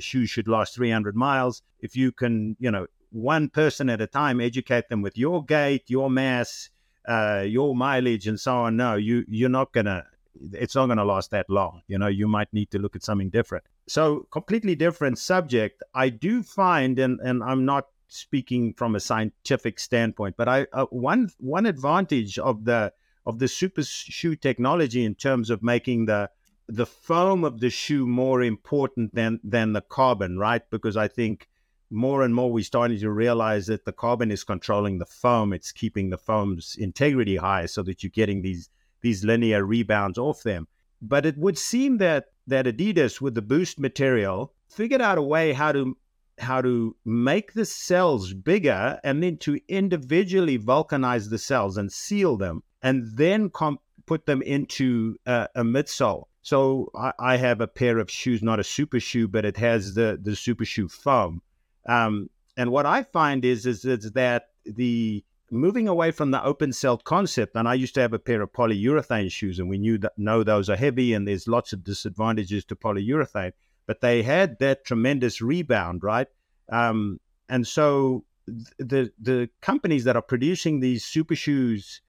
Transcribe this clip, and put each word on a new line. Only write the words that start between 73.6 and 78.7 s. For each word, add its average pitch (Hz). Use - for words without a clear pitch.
but -
they 120
had 156
that 135
tremendous 123
rebound, 113
right? 110
Um, 110
and 123
so 139
th-, 120